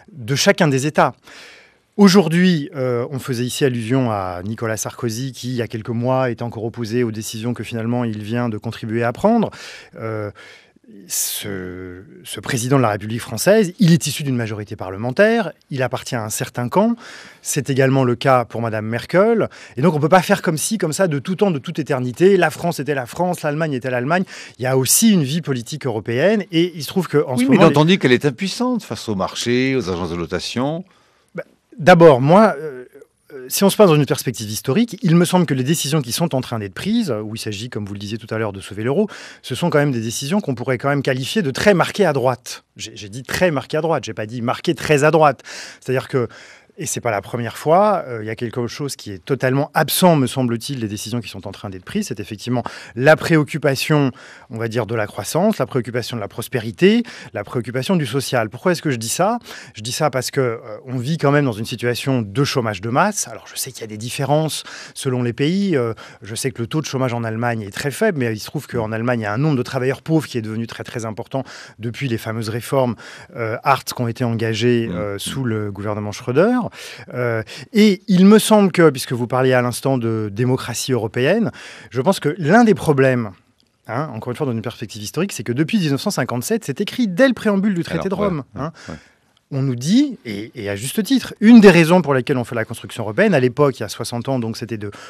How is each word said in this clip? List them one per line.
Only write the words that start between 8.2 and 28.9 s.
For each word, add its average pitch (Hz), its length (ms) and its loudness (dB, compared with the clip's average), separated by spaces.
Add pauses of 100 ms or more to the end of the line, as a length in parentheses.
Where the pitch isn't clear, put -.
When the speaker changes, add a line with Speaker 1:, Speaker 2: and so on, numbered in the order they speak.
Speaker 1:
vient 120 260 -4
de 107 100 -6
contribuer 113 440 -6
à 117 100 0
prendre. 202 380 2 (480)
Euh, 107 320 -8 (760)
ce, 92 960 -8 (220)
ce - 160 -12
président 123 360 0
de 131 60 6
la 113 80 4
République 107 300 -4
française, 180 580 2
il 170 140 6
est 156 160 2
issu 147 160 -6
d'une 135 100 -2
majorité 107 400 -6
parlementaire, 127 800 0 (180)
il 131 120 -4
appartient 127 340 -4
à 113 80 -2
un 110 60 -6
certain 123 380 -6
camp. 226 280 2 (460)
C'est - 280 -4
également 135 320 4
le 120 140 2
cas 127 280 4
pour 110 160 -8
madame 110 260 -4
Merkel. 185 640 2 (280)
Et 180 60 -2
donc, 170 120 4
on 147 60 0
peut 156 80 2
pas 180 140 6
faire 196 200 0
comme 165 160 0
si, 220 200 -4
comme 165 140 -2
ça, 190 140 0
de 143 140 0
tout 185 160 -4
temps, 202 160 2
de 143 80 -2
toute 160 180 -8
éternité, 143 580 2
la 175 140 4
France 165 300 -4
était 143 140 -2
la 131 120 -4
France, 175 360 -4
l'Allemagne 156 300 -2
était 131 180 -4
l'Allemagne. 139 340 0 (340)
Il - 40 -6
y 127 40 -2
a 131 100 2
aussi 131 360 4
une 180 100 4
vie 147 200 -2
politique 135 440 -6
européenne. 131 640 0
Et 170 240 0
il 165 80 -10
se - 60 -10
trouve 180 180 -2
que, 147 120 2
en 147 180 0
Speaker 2:
Oui, 247 80 2
Speaker 1:
ce 269 60 2
Speaker 2:
mais 247 60 6
Speaker 1:
moment, 175 140 8
Speaker 2:
dont 147 40 0
Speaker 1:
les 143 40 6
Speaker 2:
on 151 60 8
dit 185 140 4
qu'elle 131 140 4
est 120 120 2
impuissante 196 580 -2
face - 260 -10